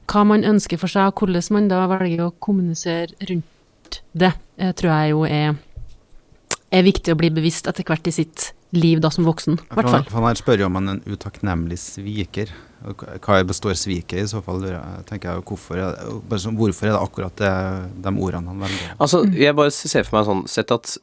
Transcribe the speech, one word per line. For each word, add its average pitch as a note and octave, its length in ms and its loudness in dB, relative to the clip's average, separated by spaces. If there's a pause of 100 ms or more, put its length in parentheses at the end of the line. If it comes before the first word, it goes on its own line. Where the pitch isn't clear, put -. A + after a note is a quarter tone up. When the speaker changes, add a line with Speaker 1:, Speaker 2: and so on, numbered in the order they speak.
Speaker 1:
Hva G#3 180 4
man G#3+ 180 4
ønsker G3+ 360 2
for F#3 80 -2
seg, G3 240 2
og - 80 -6
hvordan F#3 320 0
man G#3 160 4
da F#3 200 2
velger F3+ 360 0
å E3+ 160 -2
kommunisere E3+ 720 -2 (160)
rundt - 720 -8 (120)
det, F3 200 4 (240)
eh, F#3 140 0
tror F3+ 200 0
jeg D#3 200 2
jo D3+ 140 2
er, D3+ 300 0 (1160)
er F#3 120 6
viktig F#3 300 4
å D#3 40 2
bli E3 120 4
bevisst D#3+ 380 0
etter F3+ 180 -4
hvert D#3+ 220 -2
i E3+ 40 0
sitt - 400 -4 (220)
liv E3 260 4
da D#3+ 100 2
som E3+ 160 0
voksen, D#3+ 340 0
i - 20 -18
Speaker 2:
Ja, - 80 -20
for - 140 -12
Speaker 1:
hvert B2 80 2
Speaker 2:
han, B2 120 4
Speaker 1:
fall. - 60 -12
Speaker 2:
for G#2+ 100 -4
han A2+ 80 4
her A#2 140 0
spør A#2 180 4
jo G2 60 2
om F#2 100 0
han F#2+ 140 -2
er - 40 -4
en G2 100 -6 (100)
utakknemlig F2 640 -4
sviker. G#2 720 -8 (340)
Og G#2+ 140 -12
hva, - 240 -14
hva G#2 240 4
består F#2+ 320 -2
sviket F2+ 460 -4
i - 40 -4
så G2+ 160 -6
fall, F#2 160 -6
lurer F#2 220 -6
jeg, F2+ 240 -14
tenker F2+ 240 -10
jeg, F2 160 -6
hvorfor F2 320 -10
er F#2 160 -4
det, A2 240 -10 (100)
bare G#2 120 -4
sånn, A2 180 -4
hvorfor G#2+ 320 0
er G#2+ 80 4
det F2+ 80 0
akkurat F#2+ 320 -8
det, G2 160 0 (500)
de F#2+ 60 -4 (100)
ordene F2+ 280 -4
han F#2+ 120 -10
velger? F#2+ 400 -8
Speaker 3:
Altså, D#3 240 4
Speaker 4:
Mm. F#3+ 140 2
Speaker 3:
jeg C#3+ 180 4
bare D3 160 4
ser C#3+ 320 0
for - 140 0
meg G#2+ 80 4
sånn, G2 240 -2
sett - 220 -2
at, - 320 -2